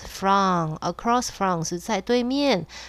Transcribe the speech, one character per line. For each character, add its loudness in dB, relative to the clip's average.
from，across 0
from 0
是 -4
在 -2
对 2
面， 2